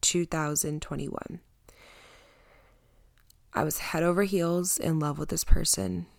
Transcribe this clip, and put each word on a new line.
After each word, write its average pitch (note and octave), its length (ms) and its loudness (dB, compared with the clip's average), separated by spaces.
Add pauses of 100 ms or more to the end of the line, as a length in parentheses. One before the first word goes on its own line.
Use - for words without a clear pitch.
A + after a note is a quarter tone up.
two F3 240 2
thousand D3+ 580 -4
twenty-one. C#3+ 580 -8 (2000)
I - 120 0
was D#3 140 -2
head - 260 -2
over F3 180 4
heels F3+ 560 0
in D#3+ 220 0
love D3 180 -2
with D3+ 120 -4
this - 120 -2
person. - 640 4 (120)